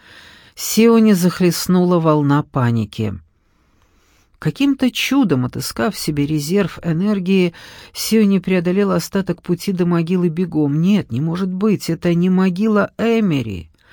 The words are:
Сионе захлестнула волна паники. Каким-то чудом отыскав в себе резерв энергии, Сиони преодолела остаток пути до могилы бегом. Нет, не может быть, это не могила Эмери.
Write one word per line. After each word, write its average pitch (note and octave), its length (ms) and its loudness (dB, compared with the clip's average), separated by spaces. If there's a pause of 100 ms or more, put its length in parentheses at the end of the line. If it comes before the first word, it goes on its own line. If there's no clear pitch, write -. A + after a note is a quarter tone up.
(540)
Сионе A3 640 4
захлестнула F3+ 840 0
волна D3+ 440 2
паники. A2+ 760 -2 (1200)
Каким-то C4+ 500 0
чудом F3 560 0
отыскав G3 480 -4
в - 60 -12
себе C#3+ 260 -2
резерв D#3 560 -2
энергии, F3+ 720 0 (400)
Сиони G3+ 460 2
преодолела F#3 560 0
остаток F3 460 -4
пути F3+ 320 -4
до F3+ 120 0
могилы F3 440 0
бегом. D#3 500 -2
Нет, F#3 320 0
не A#2 80 -4
может E3+ 320 -4
быть, F#3 380 -2
это E3+ 240 0
не F3 160 2
могила F#3+ 680 0
Эмери. D3+ 720 -2 (240)